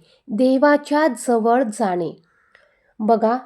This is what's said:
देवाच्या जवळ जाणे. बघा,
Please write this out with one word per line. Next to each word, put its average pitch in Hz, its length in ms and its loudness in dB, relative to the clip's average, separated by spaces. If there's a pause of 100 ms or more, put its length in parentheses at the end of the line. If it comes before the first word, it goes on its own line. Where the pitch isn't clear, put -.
(280)
देवाच्या 294 800 2 (220)
जवळ 233 340 2
जाणे. 190 580 -4 (800)
बघा, 220 480 0